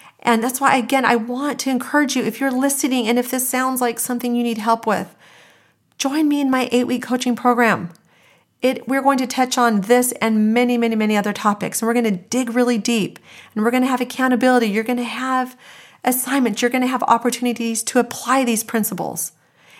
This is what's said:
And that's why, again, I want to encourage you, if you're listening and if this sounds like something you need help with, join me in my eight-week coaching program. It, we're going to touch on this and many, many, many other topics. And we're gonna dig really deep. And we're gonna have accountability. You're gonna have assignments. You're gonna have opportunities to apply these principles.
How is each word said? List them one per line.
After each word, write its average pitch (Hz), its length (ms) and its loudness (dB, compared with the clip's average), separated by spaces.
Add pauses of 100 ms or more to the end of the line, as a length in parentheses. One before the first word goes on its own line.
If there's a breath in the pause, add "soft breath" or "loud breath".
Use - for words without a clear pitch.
(200 soft breath)
And 226 240 0
that's 254 160 -4
why, 269 160 4
again, 254 280 0
I 240 120 4
want 247 440 -4
to 269 100 -4
encourage 254 440 0
you, 247 80 0
if 220 180 -4
you're 269 100 0
listening 254 580 0
and 240 100 2
if 247 120 -2
this 254 180 -2
sounds 262 320 -2
like 240 180 -2
something 240 360 -4
you 240 80 0
need 226 160 -2
help 226 280 0
with, - 280 -2 (840 soft breath)
join 294 300 0
me 285 120 2
in 269 100 0
my 262 220 0
eight-week 247 300 0
coaching 247 340 -2
program. 226 540 2 (720 soft breath)
It, 254 260 -2
we're 269 140 0
going 269 160 2
to 254 80 0
touch 254 320 -2
on 226 240 2
this 247 300 2
and 220 420 2
many, 247 240 4
many, 233 180 0
many 214 200 2
other 208 160 0
topics. - 480 -2
And 220 60 -2
we're 233 80 0
gonna 233 180 2
dig 233 380 -2
really 240 280 2
deep. 220 400 0 (360 loud breath)
And 214 100 -2
we're 233 60 4
gonna 254 160 2
have 254 140 -2
accountability. 254 680 2
You're 214 160 -2
gonna 247 200 -4
have 254 540 -4 (460 loud breath)
assignments. 254 580 0
You're 240 80 2
gonna 254 160 0
have 254 160 -2
opportunities 233 800 0
to - 140 0
apply 247 460 0
these 226 200 0
principles. 175 680 -4 (480 soft breath)